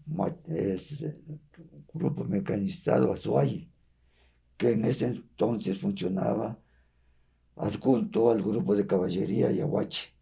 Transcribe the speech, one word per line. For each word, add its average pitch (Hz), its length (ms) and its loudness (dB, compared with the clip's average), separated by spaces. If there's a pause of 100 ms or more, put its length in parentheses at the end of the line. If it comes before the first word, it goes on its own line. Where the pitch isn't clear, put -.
ma-, 151 300 -2 (120)
es, 147 460 -2 (1000)
grupo - 320 -2
mecanizado 104 880 0
Azuay, 123 580 0 (840)
que 120 160 4
en 107 120 2
ese 127 220 0
entonces 110 760 -2
funcionaba 101 760 -2 (1000)
adjunto 113 760 2
al 110 120 4
grupo 104 320 0
de 101 120 2
caballería 92 680 2
Yaguachi, - 560 -2 (140)